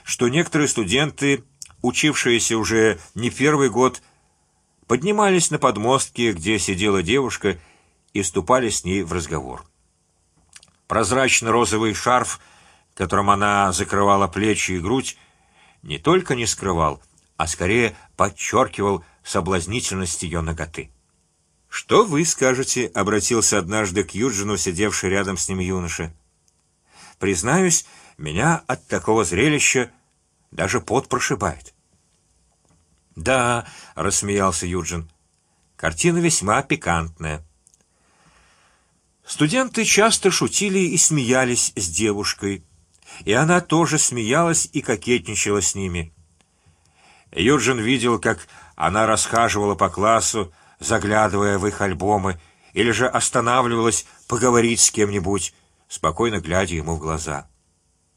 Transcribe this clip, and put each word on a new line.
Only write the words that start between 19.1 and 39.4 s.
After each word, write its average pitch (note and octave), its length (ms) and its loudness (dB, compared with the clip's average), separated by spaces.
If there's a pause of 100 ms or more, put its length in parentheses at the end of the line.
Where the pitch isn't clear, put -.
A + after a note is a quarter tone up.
соблазнительность F#2+ 1000 -4
её E2+ 180 -4
наготы. D#2 500 -8 (800)
«Что - 340 2
вы E3+ 220 0
скажете?», B2+ 720 0
обратился G#2 640 0
однажды G2 440 -2
к E2+ 100 -6
Юджину G2+ 440 -4
сидевший G2 540 -2
рядом G2 260 -2
с - 140 -6
ним F#2+ 80 -4
юноша. F2 560 -6 (1040)
«Признаюсь, A#2+ 640 0 (320)
меня G2+ 500 -2
от B2+ 220 -8
такого G#2+ 360 0
зрелища B2 680 0 (580)
даже F#2+ 300 -2
пот - 280 -2
прошибает». G2+ 680 -4 (1400)
«Да», A#2+ 500 0 (280)
рассмеялся F#2+ 720 0
Юджин, E2+ 440 -6 (640)
«картина E3 420 0
весьма C#3 440 0
пикантная». E2 800 -4 (1800)
Студенты A3+ 580 0